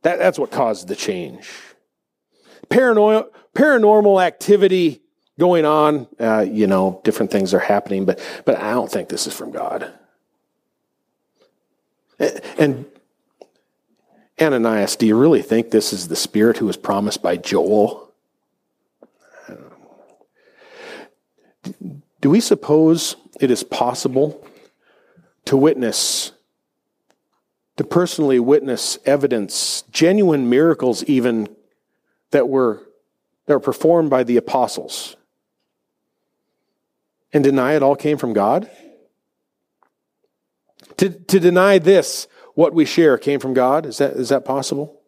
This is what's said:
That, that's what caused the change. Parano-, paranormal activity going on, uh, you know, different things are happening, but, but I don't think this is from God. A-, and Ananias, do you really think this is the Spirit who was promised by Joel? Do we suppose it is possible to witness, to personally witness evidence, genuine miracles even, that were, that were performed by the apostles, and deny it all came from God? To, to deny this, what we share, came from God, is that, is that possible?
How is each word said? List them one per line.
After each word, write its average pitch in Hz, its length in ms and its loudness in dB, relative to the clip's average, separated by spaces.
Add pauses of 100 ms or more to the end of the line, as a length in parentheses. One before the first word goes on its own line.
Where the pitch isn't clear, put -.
That, 175 160 -2
that's 180 220 0
what 131 100 -4
caused 110 380 -4
the 104 80 -8
change. 85 560 -10 (1160)
Parano-, 220 600 2 (240)
paranormal 208 720 4
activity 185 800 0 (340)
going 170 280 2
on, 151 420 0 (100)
uh, 110 320 0
you 107 160 0
know, 95 380 0
different 107 260 -2
things 98 240 -2
are 95 60 4
happening, 101 460 -2
but, 92 160 -2 (240)
but 127 120 0
I 107 140 -6
don't 120 180 -4
think - 200 -8
this - 180 -8
is - 60 -12
from 113 180 -14
God. - 420 -10 (2250)
A-, - 400 -4
and 139 240 0 (1600)
Ananias, 113 540 0
do 120 100 0
you 107 120 4
really 135 240 4
think 113 300 -2
this 110 200 2
is 90 160 -10
the 82 80 -8
Spirit 110 400 0
who 113 100 -4
was 95 120 -4
promised 101 440 -4
by 87 140 -2
Joel? 95 680 0 (4000)
Do 139 80 2
we 190 100 4
suppose 160 800 0 (240)
it 131 100 2
is 110 120 -2
possible 131 840 -4 (1000)
to 139 120 0
witness, 131 720 -2 (1400)
to - 80 -6
personally 156 560 0
witness 131 640 0
evidence, 127 880 -2
genuine 165 580 2
miracles 131 540 2
even, 117 460 0 (840)
that 139 160 2
were, 127 400 -2 (600)
that 147 80 2
were - 40 0
performed 160 500 0
by 131 140 2
the 120 140 0
apostles, - 800 -4 (2250)
and 147 100 2
deny 135 300 2
it 147 100 0
all 139 120 2
came 147 220 -4
from 120 160 -6
God? 113 360 0 (2250)
To, 190 120 2
to - 300 0
deny 180 400 4
this, 170 480 2 (260)
what 160 200 2
we 160 120 4
share, 151 320 4
came 143 220 -2
from 135 140 -6
God, 131 320 0
is 123 120 -14
that, 139 160 0
is 127 160 -6
that 139 160 0
possible? 139 640 -6